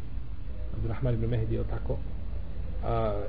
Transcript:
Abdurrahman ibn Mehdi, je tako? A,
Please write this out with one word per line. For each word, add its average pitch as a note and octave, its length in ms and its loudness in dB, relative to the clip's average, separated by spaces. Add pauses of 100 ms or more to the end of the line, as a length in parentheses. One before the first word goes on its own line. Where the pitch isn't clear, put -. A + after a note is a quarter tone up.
(760)
Abdurrahman A2+ 380 2
ibn A2+ 120 2
Mehdi, A2+ 280 2
je - 160 0
tako? G#2 260 0 (880)
A, A2 440 2